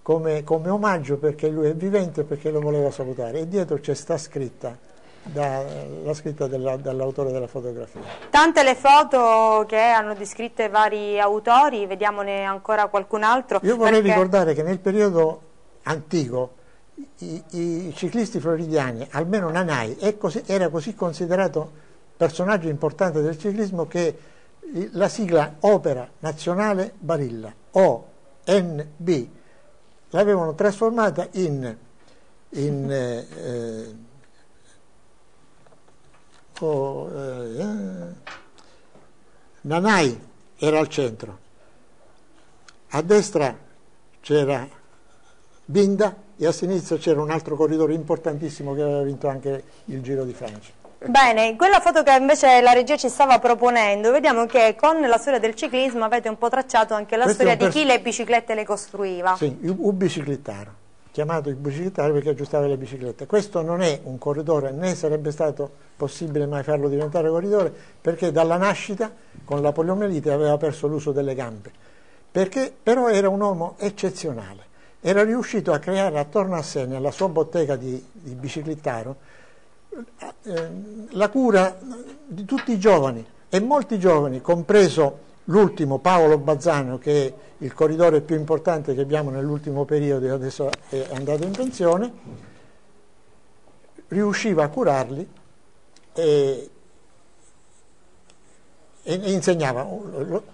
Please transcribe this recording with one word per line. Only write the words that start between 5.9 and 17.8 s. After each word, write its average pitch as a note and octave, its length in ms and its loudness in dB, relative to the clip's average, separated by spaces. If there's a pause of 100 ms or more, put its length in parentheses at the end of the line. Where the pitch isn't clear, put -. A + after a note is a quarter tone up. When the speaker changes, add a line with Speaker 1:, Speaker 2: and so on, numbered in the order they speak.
Speaker 1:
la D3+ 100 -4
scritta D3+ 340 -6
della, C3 300 -4
dall'autore C3+ 560 -4
della B2 140 -6
fotografia. A#2+ 520 -12 (300)
Speaker 2:
Tante D#4 340 6
le C4 120 4
foto A#3 920 6
che A3 140 0
hanno A3 320 2
descritte G#3+ 560 -6
vari G#3 500 0
autori, G#3+ 680 2
vediamone G3 580 -4
ancora G3 420 -2
qualcun G3+ 360 -2
altro, A3 400 2
Speaker 1:
Io A3 120 2
vorrei A3 200 4
Speaker 2:
perché G#3+ 180 4
Speaker 1:
ricordare F#3 400 4
che D3+ 100 -2
nel F3+ 160 -2
periodo F#3 600 2 (420)
antico C3 800 -4 (540)
i, F3 320 -12
i E3+ 440 -6